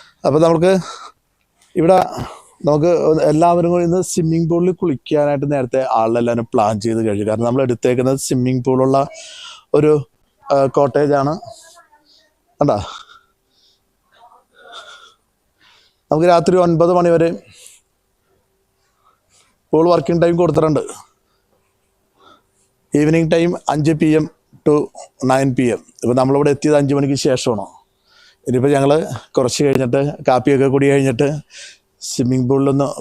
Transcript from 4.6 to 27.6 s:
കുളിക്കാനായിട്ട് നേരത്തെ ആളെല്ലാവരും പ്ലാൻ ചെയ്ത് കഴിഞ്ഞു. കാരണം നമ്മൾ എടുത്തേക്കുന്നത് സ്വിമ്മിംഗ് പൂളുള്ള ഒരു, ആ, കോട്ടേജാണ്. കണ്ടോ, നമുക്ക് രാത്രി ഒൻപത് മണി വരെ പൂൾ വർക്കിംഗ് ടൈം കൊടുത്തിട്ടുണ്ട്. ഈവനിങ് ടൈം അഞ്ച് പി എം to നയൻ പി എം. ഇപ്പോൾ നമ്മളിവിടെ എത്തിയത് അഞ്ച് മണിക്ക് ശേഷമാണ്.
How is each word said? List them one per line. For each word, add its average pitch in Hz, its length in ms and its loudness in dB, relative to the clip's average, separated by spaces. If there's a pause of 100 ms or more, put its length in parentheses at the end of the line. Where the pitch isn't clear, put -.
കുളിക്കാനായിട്ട് 143 760 -2
നേരത്തെ 131 260 -2 (200)
ആളെല്ലാവരും 117 520 0
പ്ലാൻ 107 320 0
ചെയ്ത് 113 220 -2
കഴിഞ്ഞു. 101 240 -2
കാരണം 110 180 -2
നമ്മൾ 131 180 0
എടുത്തേക്കുന്നത് 127 600 0
സ്വിമ്മിംഗ് 127 400 -2
പൂളുള്ള 131 320 2 (800)
ഒരു, 151 140 4 (600)
ആ, 143 40 2 (200)
കോട്ടേജാണ്. 143 560 0 (1300)
കണ്ടോ, 139 160 -6 (3250)
നമുക്ക് 160 240 2
രാത്രി 170 220 2 (100)
ഒൻപത് 170 320 2
മണി 175 160 2
വരെ 165 160 2 (2500)
പൂൾ 160 200 2
വർക്കിംഗ് 170 300 0
ടൈം 170 200 2
കൊടുത്തിട്ടുണ്ട്. 156 420 0 (2250)
ഈവനിങ് 160 340 0
ടൈം 170 160 0 (240)
അഞ്ച് 151 260 0
പി 160 80 2 (100)
എം 151 60 0 (420)
to 151 80 4 (560)
നയൻ 135 180 2 (100)
പി 127 60 0 (100)
എം. 92 60 -6 (220)
ഇപ്പോൾ 120 160 0
നമ്മളിവിടെ 139 360 2
എത്തിയത് 147 260 0
അഞ്ച് 143 160 0
മണിക്ക് 139 260 -2
ശേഷമാണ്. 123 420 -2 (840)